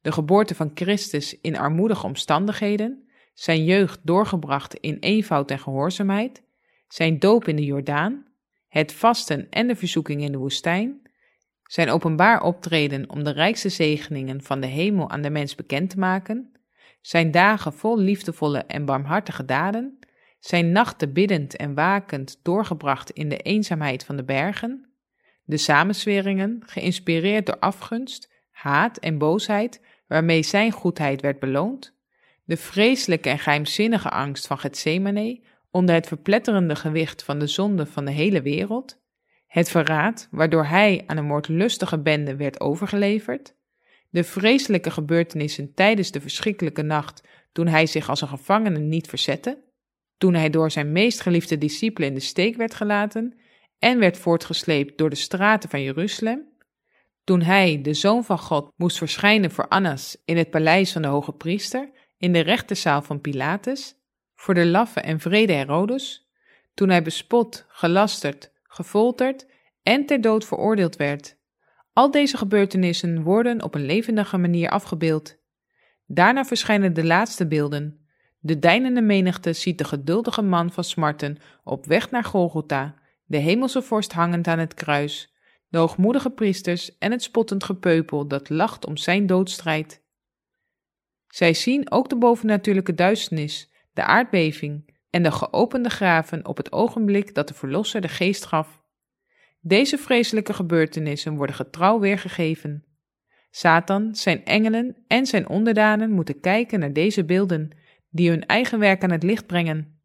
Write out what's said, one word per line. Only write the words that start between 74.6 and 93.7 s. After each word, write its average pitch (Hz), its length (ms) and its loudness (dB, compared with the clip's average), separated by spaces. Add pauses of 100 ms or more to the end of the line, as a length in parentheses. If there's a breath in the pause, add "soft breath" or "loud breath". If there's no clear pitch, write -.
afgebeeld. 160 680 -2 (680)
Daarna 214 380 4
verschijnen 208 500 0
de 160 100 0
laatste 180 420 0
beelden. 147 600 -4 (320)
De 156 200 -2
deinende 240 440 4
menigte 185 500 2
ziet 170 260 -2
de - 60 0
geduldige 196 580 -2
man 175 300 2
van 180 120 -6
smarten 151 540 -2 (260 soft breath)
op 135 220 -8
weg 160 240 2
naar 240 140 -2
Golgotha, 151 720 -2 (300)
de 151 120 -4
hemelse 233 460 0
vorst 214 300 -2
hangend 170 360 0
aan 165 100 2
het 165 160 -4
kruis, - 600 -4 (340)
de 165 100 -2
hoogmoedige 226 520 2
priesters 190 680 -4
en 208 120 -2
het 240 120 -4
spottend 220 420 -2
gepeupel 160 640 0
dat 139 200 -6
lacht - 380 -2
om 156 100 -8
zijn 196 300 0
doodstrijd. 175 760 -2 (1200)
Zij 165 280 2
zien 262 360 0
ook 262 180 2
de 269 80 -2
bovennatuurlijke 214 800 2
duisternis, 175 760 -2 (220)